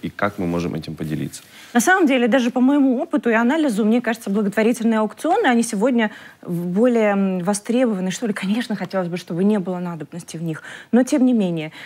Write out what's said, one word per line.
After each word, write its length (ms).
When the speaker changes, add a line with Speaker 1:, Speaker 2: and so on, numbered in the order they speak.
Speaker 1:
и 80
как 280
мы 80
можем 280
этим 200
поделиться. 480
Speaker 2:
На 80
самом 260
деле, 220
даже 220
по 100
моему 420
опыту 280
и 20
анализу, 520
мне 180
кажется, 280
благотворительные 720
аукционы, 460
они 160
сегодня 480
в-, 240
более, 460
м, 280
востребованы, 720
что 160
ли. 80
Конечно, 420
хотелось 320
бы, 80
чтобы 280
не 140
было 200
надобности 580
в 60
них, 200
но 100
тем 220
не 80
менее, 400